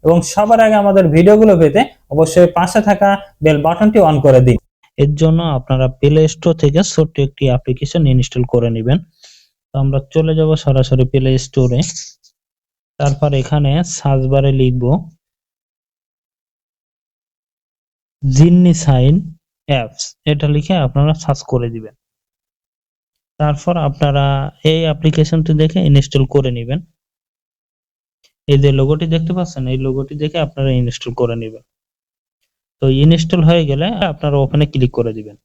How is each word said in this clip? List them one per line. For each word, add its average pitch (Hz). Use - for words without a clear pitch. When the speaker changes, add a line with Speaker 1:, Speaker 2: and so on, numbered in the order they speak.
Speaker 1:
এবং 165
সবার 220
আগে 214
আমাদের 196
ভিডিওগুলো 208
পেতে 156
অবশ্যই 160
পাশে 180
থাকা 196
বেল 151
বাটনটি 214
on 151
করে 131
দিন। 113
Speaker 2:
এর 143
জন্য 160
আপনারা 131
প্লে 151
স্টোর 170
থেকে 147
ছোট্ট 156
একটি -
অ্যাপ্লিকেশন 127
ইনস্টল 123
করে 120
নেবেন। 120
তো -
আমরা 135
চলে 160
যাব 156
সরাসরি 131
প্লে 131
স্টোরে। 123
তারপর 143
এখানে 143
সার্চ 135
বারে 139
লিখব 127
জিন্নি 170
সাইন 135
অ্যাপস, 123
এটা 147
লিখে 151
আপনারা 143
সার্চ 139
করে 120
দিবেন। 110
তারপর 151
আপনারা 139
এই 160
অ্যাপ্লিকেশনটি 156
দেখে 160
ইনস্টল 139
করে 131
নেবেন। 123
এই 143
যে 143
লোগোটি 151
দেখতে 165
পাচ্ছেন, 165
এই 131
লোগোটি 135
দেখে 151
আপনারা 135
ইনস্টল 120
করে 117
নেবেন। 110
তো 143
ইনস্টল 165
হয়ে 170
গেলে 143
আপনারা 147
ওপেনে 147
ক্লিক 127
করে 117
দিবেন। 107